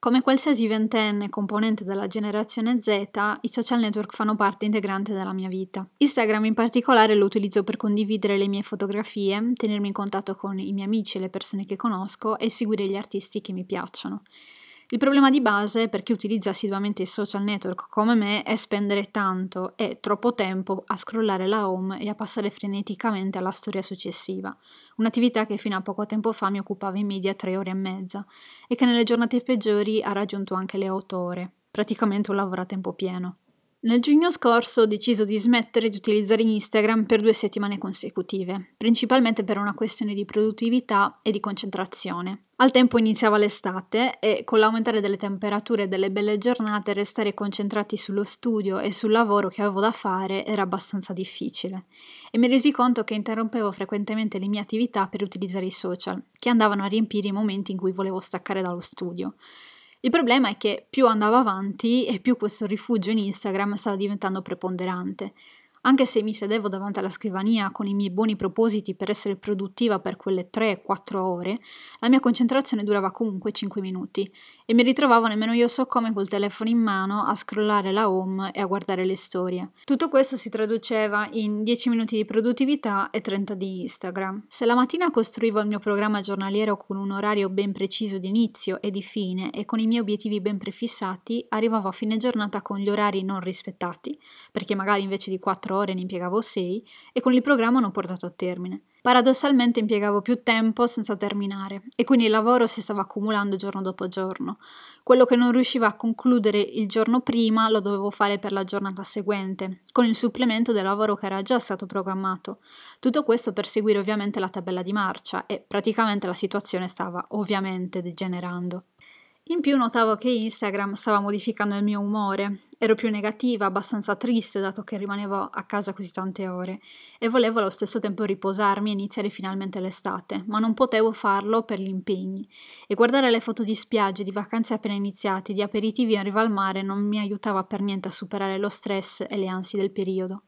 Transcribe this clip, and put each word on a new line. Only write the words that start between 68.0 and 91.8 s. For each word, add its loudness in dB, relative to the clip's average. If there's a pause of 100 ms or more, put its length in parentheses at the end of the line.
buoni 0
propositi 0
per -6
essere -2
produttiva -2
per -6
quelle -4
tre, 0
quattro -4
ore, -2 (400)
la 0
mia 8
concentrazione 2
durava 2
comunque -4
cinque -4
minuti -6 (360)
e 0
mi 10
ritrovavo 6
nemmeno 0
io 4
so 0
come 0
col -2
telefono -2
in 4
mano 0
a 0
scrollare 0
la 2
home -2
e -8
a 0
guardare -2
le 0
storie. -4 (140)
Tutto 0
questo 4
si -4
traduceva -2
in -2
dieci 0
minuti 0
di 2
produttività 0
e -2
trenta -4
di -6
Instagram. -6
Se -2
la 6
mattina 2
costruivo 2
il 0
mio 0
programma 0
giornaliero -2
con -10
un -4
orario 0
ben -2
preciso -4
di -8
inizio 0
e -6
di -6
fine -4
e -6
con -4
i 2
miei 2
obiettivi -2
ben -2
prefissati, -4
arrivavo 0